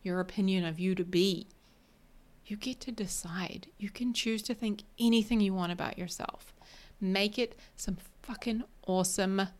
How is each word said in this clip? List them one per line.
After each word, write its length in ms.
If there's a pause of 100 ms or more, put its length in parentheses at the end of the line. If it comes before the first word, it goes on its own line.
your 200
opinion 440
of 140
you 160
to 80
be. 440 (1000)
You 80
get 240
to 120
decide. 760 (100)
You 120
can 240
choose 300
to 120
think 280 (140)
anything 440
you 120
want 200
about 260
yourself. 560 (440)
Make 380
it 180 (200)
some 220 (260)
fucking 400 (240)
awesome 600 (100)